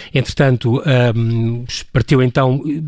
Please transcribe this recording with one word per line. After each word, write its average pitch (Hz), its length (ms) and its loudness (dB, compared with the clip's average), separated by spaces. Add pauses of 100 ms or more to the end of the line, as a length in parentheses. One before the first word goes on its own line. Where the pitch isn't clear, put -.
(140)
Entretanto, 127 720 0
ahm, 117 800 0 (260)
partiu 127 320 2
então, 131 380 2 (260)